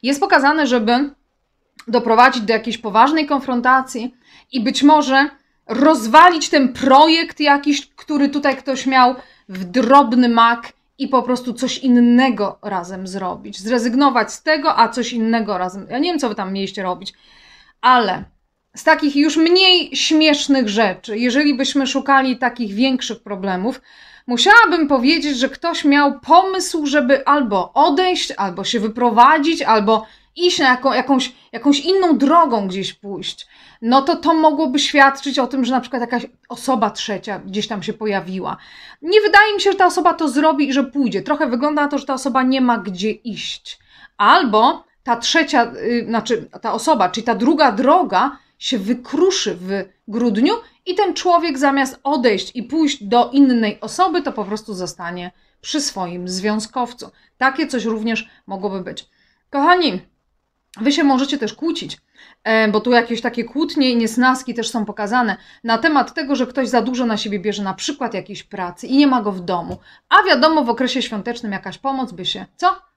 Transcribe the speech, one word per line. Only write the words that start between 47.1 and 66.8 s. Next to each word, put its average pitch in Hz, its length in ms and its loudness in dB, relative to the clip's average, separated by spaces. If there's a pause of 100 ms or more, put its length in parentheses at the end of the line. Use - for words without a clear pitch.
ta 240 100 0
druga 254 380 2
droga 254 680 0 (200)
się - 200 -6
wykruszy 240 840 -2
w 190 240 -6 (240)
grudniu 240 460 0 (320)
i 359 80 -4
ten 392 200 0
człowiek 339 440 0
zamiast 269 460 -2
odejść 247 520 0
i 240 60 -8
pójść 294 420 -2
do 240 260 2
innej 240 500 2
osoby, 339 420 -2
to 285 100 -6
po 214 120 -8
prostu 214 300 -10
zostanie 175 560 -10 (300)
przy - 200 -6
swoim 180 480 -8
związkowcu. 214 840 -6 (280)
Takie 269 280 -2
coś 226 180 -4
również 220 440 -4 (180)
mogłoby 196 340 -8
być. - 280 -14 (420)
Kochani, 285 500 0 (800)
wy 254 120 2
się 311 120 0
możecie 277 340 0
też 208 160 -6
kłócić, - 440 -8 (460)
e, 220 240 2
bo 208 120 0
tu 247 100 -4
jakieś 240 300 0
takie 233 240 -4
kłótnie 269 460 -2
i 240 60 0
niesnaski 247 580 0
też 226 160 -6
są 220 140 -4
pokazane 214 520 -4 (280)
na 226 140 0
temat 302 360 0
tego, 285 220 -4
że 240 100 -2
ktoś 247 220 -4
za 233 140 0